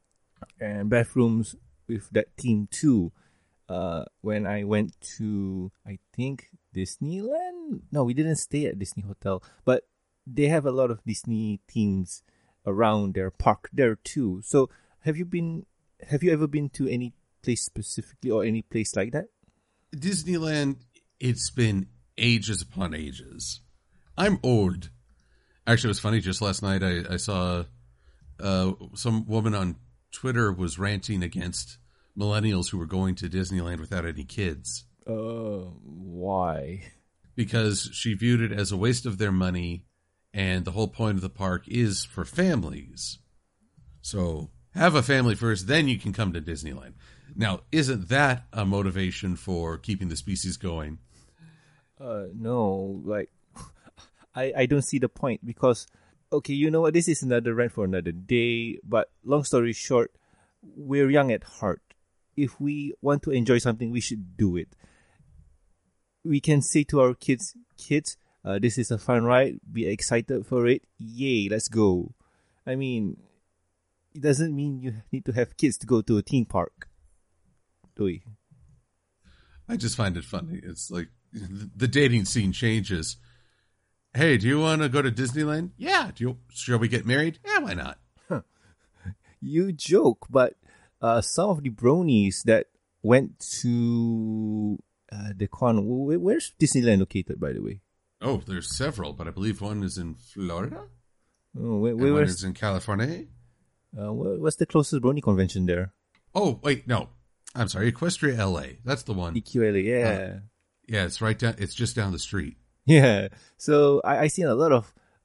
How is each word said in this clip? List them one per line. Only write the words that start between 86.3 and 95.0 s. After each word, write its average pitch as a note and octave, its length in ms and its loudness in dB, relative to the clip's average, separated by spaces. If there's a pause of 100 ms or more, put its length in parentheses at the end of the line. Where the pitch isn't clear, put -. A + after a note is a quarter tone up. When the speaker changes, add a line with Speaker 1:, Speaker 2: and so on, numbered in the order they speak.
Speaker 2:
shall B2 300 -2
we A#2 80 2
get A#2 180 -2
married?" D3 400 0
"Yeah, G4+ 140 0
why A#3+ 140 -4
not?" C#2+ 260 -8 (300)
Speaker 1:
Huh. C#3 120 -4 (1000)
You E3 320 0
joke, D3+ 560 4
but, B2+ 260 4 (460)
uh, A#2 200 4
some F3+ 280 0
of D#3 140 0
the C3+ 60 -2
bronies A#2 760 4
that A2 240 4 (340)
went B2 380 4 (220)
to, A2 1200 0 (320)